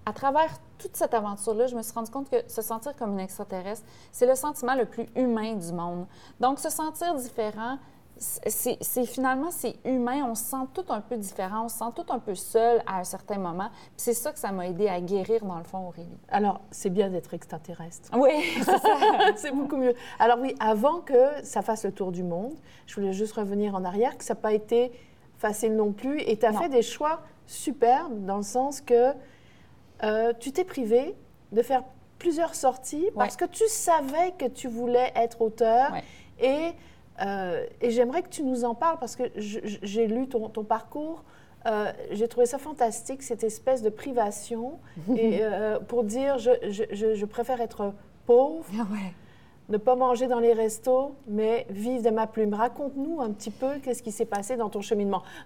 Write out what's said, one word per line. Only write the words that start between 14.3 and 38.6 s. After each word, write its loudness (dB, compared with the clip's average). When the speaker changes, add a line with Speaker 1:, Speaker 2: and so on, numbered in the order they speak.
Speaker 1:
que -12
ça -4
m'a -4
aidé 2
à -2
guérir, 0
dans -6
le -10
fond, -8
Aurélie. -14
Speaker 2:
Alors, 2
c'est -4
bien 2
d'être -6
extraterrestre. -12
Speaker 1:
Oui, 8
<laughs> -2
c'est 6
ça. -
Speaker 2:
<laughs> 6
C'est -6
beaucoup -2
mieux. 4
Alors 8
oui, -2
avant 4
que 6
ça -4
fasse -2
le -2
tour -4
du -4
monde, -4
je -18
voulais -2
juste -2
revenir -2
en -4
arrière, 0
que -16
ça -2
n'a -6
pas 0
été 2
facile 0
non 2
plus. -4
Et 0
tu 4
as 6
Speaker 1:
Non. 0
Speaker 2:
fait -2
des 4
choix 0
superbes, 0
dans -2
le -4
sens -2
que, 6
euh, 2
tu -8
t'es 0
privée 2
de 4
faire 2
plusieurs 0
sorties 0
Speaker 1:
Ouais. 2
Speaker 2:
parce 0
que 0
tu 0
savais 2
que -2
tu -6
voulais 2
être 0
auteur. 4
Speaker 1:
Ouais. -6
Speaker 2:
Et... 2
Euh, -4
et 2
j'aimerais 2
que -8
tu -8
nous 0